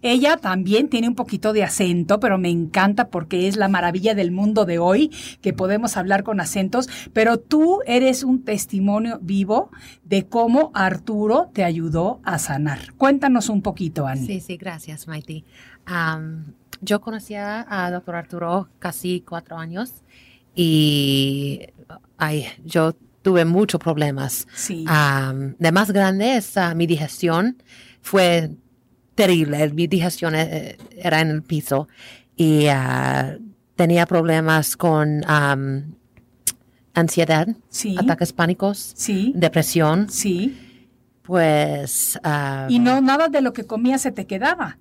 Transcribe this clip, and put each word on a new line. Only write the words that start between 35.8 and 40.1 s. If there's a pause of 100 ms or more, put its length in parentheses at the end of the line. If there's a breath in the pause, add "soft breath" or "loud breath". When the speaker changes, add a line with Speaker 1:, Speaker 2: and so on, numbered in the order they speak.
Speaker 2:
ansiedad, (220)
Speaker 1:
Sí.
Speaker 2:
ataques
pánicos,
Speaker 1:
Sí.
Speaker 2:
depresión.